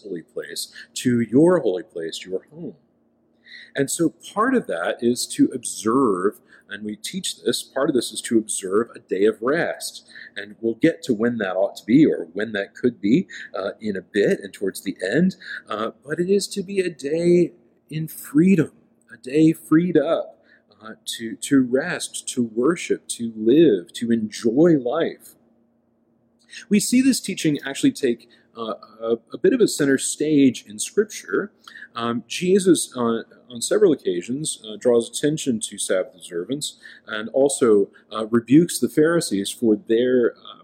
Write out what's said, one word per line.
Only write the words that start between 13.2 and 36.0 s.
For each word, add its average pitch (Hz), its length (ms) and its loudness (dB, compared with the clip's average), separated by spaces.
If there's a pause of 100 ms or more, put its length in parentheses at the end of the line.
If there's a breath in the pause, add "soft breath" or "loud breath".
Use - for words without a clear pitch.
uh, 98 260 -6
in 107 160 -6
a 92 60 -8
bit 110 400 0
and 98 120 -14
towards - 280 -6
the - 240 -8
end. 160 300 0 (340 loud breath)
Uh, 107 220 -4 (140)
but 151 140 -8
it 175 100 -2
is 196 260 0
to 202 80 -6
be 196 160 -6
a 185 100 -2
day 170 640 2 (360)
in 156 180 -6
freedom, 165 640 2 (420)
a - 40 -20
day 156 360 2
freed 165 440 2
up, 143 460 -2 (380 soft breath)
uh, 110 120 -16 (240)
to, 113 180 -8
to 139 260 2
rest, 131 680 -4
to 123 140 -2
worship, 117 640 -2
to 117 280 -8
live, 113 580 4
to 117 180 -4
enjoy 117 680 2
life. 123 560 -6 (1300 loud breath)
We 208 100 4
see 247 220 2
this 262 180 2
teaching 160 460 -2
actually 139 260 0
take, 120 380 -2 (280 soft breath)
uh, 110 180 -8 (260)
a, 113 160 0 (160)
a 139 40 -12
bit 190 160 2
of 254 60 0
a 196 80 4
center 139 300 0
stage 139 680 2
in 107 140 -18
Scripture. 196 720 -4 (440 loud breath)
Um, 117 320 -4
Jesus, 180 680 2
uh, 117 280 -2 (260)
on 120 120 -12
several 196 300 2
occasions, 120 720 -4
uh, 107 120 -14
draws 117 320 2
attention 147 520 -2
to - 160 -12
Sabbath 92 380 -4